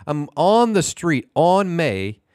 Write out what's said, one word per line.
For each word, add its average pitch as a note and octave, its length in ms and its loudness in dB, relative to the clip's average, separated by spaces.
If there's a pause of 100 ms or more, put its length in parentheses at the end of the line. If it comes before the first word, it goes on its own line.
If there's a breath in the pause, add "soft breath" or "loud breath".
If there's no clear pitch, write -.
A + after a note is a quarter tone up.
I'm D3 300 -4
on A3 360 2
the G3 120 2
street D#3 500 -4
on F3+ 420 2
May, G#2+ 440 -4 (140)